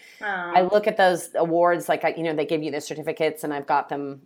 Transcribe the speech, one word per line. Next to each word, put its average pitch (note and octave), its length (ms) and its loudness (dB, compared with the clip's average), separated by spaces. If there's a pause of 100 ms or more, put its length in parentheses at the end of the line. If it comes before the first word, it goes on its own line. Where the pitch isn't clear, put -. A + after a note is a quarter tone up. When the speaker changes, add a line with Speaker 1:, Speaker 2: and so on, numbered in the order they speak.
(220)
Speaker 1:
Aw. F#3 340 -6
Speaker 2:
I F#3 60 6
look G#3 240 2
at G#3+ 100 0
those F3+ 380 2
awards, E3+ 540 2
like, D#3 160 0
I, D#3 120 0
you E3 60 -6
know, E3 120 0
they D3+ 120 0
give D#3 160 0
you D3 80 -4
the C#3+ 100 -6
certificates D#3 640 -4
and D3+ 100 -4
I've C#3+ 120 -6
got C#3+ 220 0
them, C#3 380 -8